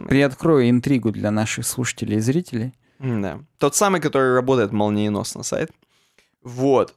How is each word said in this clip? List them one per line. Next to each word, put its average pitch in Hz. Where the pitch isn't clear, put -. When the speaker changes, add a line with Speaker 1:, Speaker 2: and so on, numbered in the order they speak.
Speaker 1:
Magazine. -
Speaker 2:
приоткрою 139
интригу 120
для 104
наших 107
слушателей 107
и -
зрителей. 127
Speaker 1:
М-да. 107
Тот 143
самый, 190
который 135
работает 127
молниеносно, 104
сайт. -
Вот. 123